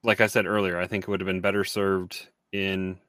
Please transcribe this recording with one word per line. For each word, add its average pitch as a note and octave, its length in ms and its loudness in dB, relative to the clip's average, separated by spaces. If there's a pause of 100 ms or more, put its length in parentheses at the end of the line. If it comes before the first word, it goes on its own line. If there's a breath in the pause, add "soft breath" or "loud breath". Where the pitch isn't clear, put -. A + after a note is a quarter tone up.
like A2 180 2
I A2 60 8
said G#2 200 2
earlier, F#2+ 320 0
I F2+ 80 -2
think G2 180 -4
it - 40 -8
would G2 120 -2
have F#2 60 -4
been F#2 140 -2
better G2+ 240 0
served F#2+ 640 -2 (240)
in F#2+ 460 -4 (100)